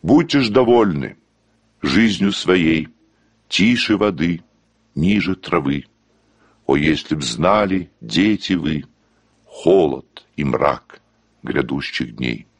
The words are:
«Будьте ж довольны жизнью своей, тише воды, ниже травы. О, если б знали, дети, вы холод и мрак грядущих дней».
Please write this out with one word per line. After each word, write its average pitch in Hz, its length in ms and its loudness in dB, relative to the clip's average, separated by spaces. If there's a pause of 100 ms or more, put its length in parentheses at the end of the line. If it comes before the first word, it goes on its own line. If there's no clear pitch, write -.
«Будьте 143 380 2
ж 117 80 0
довольны 110 680 2 (680)
жизнью 98 500 2
своей, 80 560 0 (600)
тише 110 480 0
воды, 87 440 -2 (520)
ниже 92 400 0
травы. 71 500 -4 (840)
О, 69 100 2
если 76 380 -2
б 76 60 -6
знали, 95 720 -2 (100)
дети, 90 540 -2
вы 78 300 -4 (600)
холод 80 800 0 (100)
и 73 100 -6
мрак 65 580 -4 (400)
грядущих 65 760 -6
дней». 60 300 -8 (140)